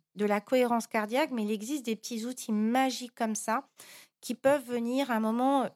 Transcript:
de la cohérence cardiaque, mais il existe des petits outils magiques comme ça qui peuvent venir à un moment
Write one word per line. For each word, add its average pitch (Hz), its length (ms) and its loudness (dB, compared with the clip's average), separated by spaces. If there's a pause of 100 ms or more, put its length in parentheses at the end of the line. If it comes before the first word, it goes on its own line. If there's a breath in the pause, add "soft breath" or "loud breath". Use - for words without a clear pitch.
(160)
de 196 80 -2
la 208 160 2
cohérence 240 480 2
cardiaque, 233 420 0
mais 233 140 -2
il 208 80 0
existe 226 340 -4
des 226 80 0
petits 220 320 -6
outils 254 260 -6
magiques 247 600 0
comme 220 220 -2
ça 226 320 -4 (520 loud breath)
qui - 140 -6
peuvent 269 320 2
venir 247 460 -2
à - 20 2
un 220 60 2
moment 247 560 2